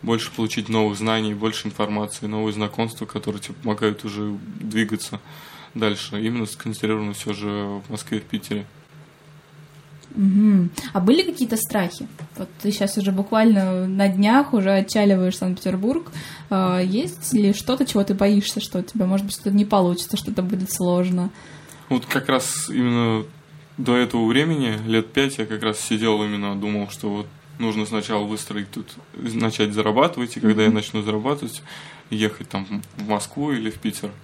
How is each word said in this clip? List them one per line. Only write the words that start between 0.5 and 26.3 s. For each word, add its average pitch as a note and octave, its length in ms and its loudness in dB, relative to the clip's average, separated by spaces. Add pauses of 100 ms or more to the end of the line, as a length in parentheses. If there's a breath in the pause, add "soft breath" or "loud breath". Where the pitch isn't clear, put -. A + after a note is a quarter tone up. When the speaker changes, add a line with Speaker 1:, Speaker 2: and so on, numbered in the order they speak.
Speaker 1:
новых G#2+ 280 2
знаний, A2 360 0
больше G#2+ 340 -4
информации, G#2 600 -4
новые G#2+ 260 -2
знакомства, G#2+ 520 -4
которые G#2 360 -6
тебе - 140 -14
помогают G#2+ 500 -2
уже G#2 280 -4 (280)
двигаться G#2+ 580 -4 (560 loud breath)
дальше. G#2 500 -2
Именно A#2 200 -2
сконцентрировано G#2+ 680 -4
все G#2 200 -6
же G2+ 520 -6
в - 40 -20
Москве, G#2+ 300 -6
в - 40 -10
Питере. G#2 420 -6 (1500)
Speaker 2:
Мгм. G3 540 6 (220 loud breath)
А G3 80 0
были B3+ 240 6
какие-то A#3+ 340 -2
страхи? F#3+ 500 -2 (300)
Вот F#3 100 -10 (140)
ты G#3 100 0
щас G3+ 260 0
уже G3 140 2
буквально G3 760 4
на G3 220 4
днях G#3+ 440 4
уже G3 180 4
отчаливаешь G3 640 4
в - 40 -6
Санкт-Петербург. F#3+ 760 -2 (400 loud breath)
А, F#3 280 2
есть G#3 540 -2
ли G#3 200 6
что-то, B3+ 320 0
чего G3+ 180 2
ты G3+ 100 2
боишься, G3+ 460 4
что - 200 -4
у - 40 -2
тебя, F#3+ 240 -2
может G3 180 2
быть, G3+ 100 -6
что-то - 160 -2
не G3+ 140 4
получится, F3+ 520 2
что-то G3+ 260 -2
будет F#3 280 -2
сложно? F3+ 600 0 (580 loud breath)
Speaker 1:
Вот B2 160 0
как C3+ 240 -2
раз - 400 0
именно A#2 540 2 (560)
до B2 160 2
этого A#2 320 2
времени, C3 580 2
лет A2+ 260 2
пять, C#3 280 0
я A2 80 -2
как G#2+ 160 -6
раз G#2+ 160 0
сидел G#2+ 440 0
именно, G#2 320 -4